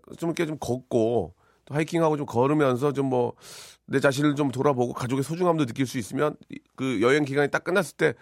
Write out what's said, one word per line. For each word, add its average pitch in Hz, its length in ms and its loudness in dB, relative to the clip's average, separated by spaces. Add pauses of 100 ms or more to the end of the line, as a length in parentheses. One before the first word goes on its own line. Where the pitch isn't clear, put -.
(180)
좀 170 140 -4
이렇게 160 160 -2
좀 156 120 -8
걷고 117 760 0 (300)
또 131 100 -8
하이킹하고 160 420 0
좀 143 80 -4
걸으면서 135 640 2
좀 135 200 -2
뭐 123 220 0 (520)
내 139 140 0
자신을 143 360 2
좀 143 140 0
돌아보고 123 440 0
가족의 131 300 -2
소중함도 165 440 0
느낄 127 180 -2
수 123 140 -8
있으면 143 360 -4 (140)
이-, - 80 -14 (200)
그 131 240 -2
여행 139 240 4
기간이 139 260 0
딱 160 140 -2
끝났을 180 320 -2
때 151 240 2